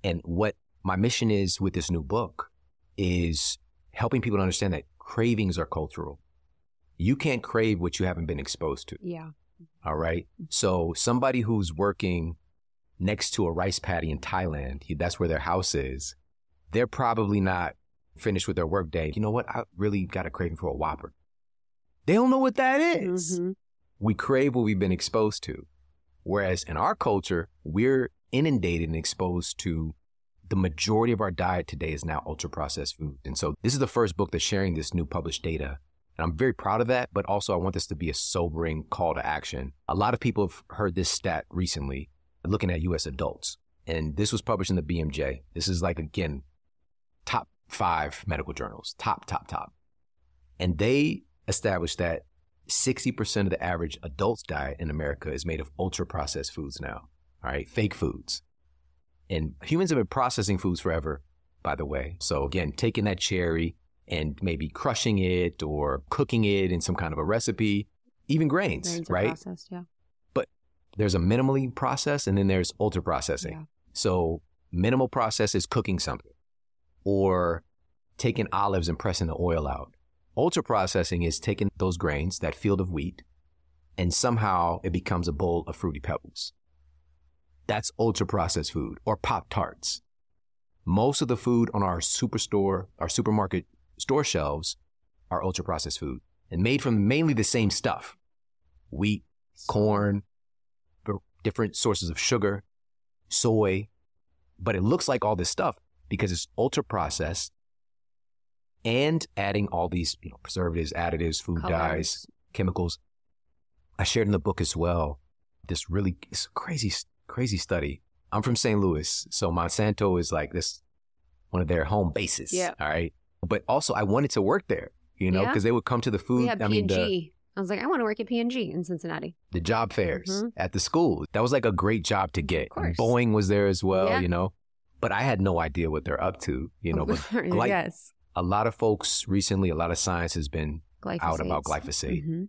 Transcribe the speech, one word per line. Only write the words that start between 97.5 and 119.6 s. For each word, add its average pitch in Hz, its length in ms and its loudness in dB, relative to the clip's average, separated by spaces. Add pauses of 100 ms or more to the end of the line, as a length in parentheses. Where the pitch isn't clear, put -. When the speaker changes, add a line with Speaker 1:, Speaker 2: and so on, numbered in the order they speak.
Speaker 1:
stuff. - 460 -2 (720)
Wheat, 101 340 0 (440)
corn, 104 540 2 (840)
v-, 104 60 -2 (320)
different 107 320 0
sources 98 340 2
of 80 80 -6
sugar, 101 460 0 (640)
soy. 104 600 2 (720)
But 95 180 0
it 90 60 2
looks 131 260 2
like 127 160 0
all 107 120 2
this 87 140 0
stuff 170 260 -2 (320)
because 95 240 0
it's - 160 -4 (100)
ultra 135 240 2
processed 82 720 -2 (1300)
and 143 400 2 (120)
adding 101 320 2
all 85 200 0
these, 85 320 0
you - 100 -12
know, - 120 -20
preservatives, 85 520 -2
additives, 82 460 0
food 85 220 -2
dyes, - 60 -4
Speaker 2:
Colors. 80 580 -2 (260)
Speaker 1:
chemicals. 90 460 -2 (1000)
I - 40 0
shared 113 240 2
in 104 60 4
the 92 80 4
book - 200 -2
as 82 160 0
well, 82 440 0 (480)
this - 200 -4
really, 95 280 0 (140)
it's - 160 -4
a - 40 -20
crazy, 120 420 -4 (360)
crazy 117 280 -2
study. 76 460 -4 (300)
I'm 104 100 0
from 120 140 2
Saint 107 240 4
Louis, 80 500 0
so 87 220 0
Monsanto 95 640 2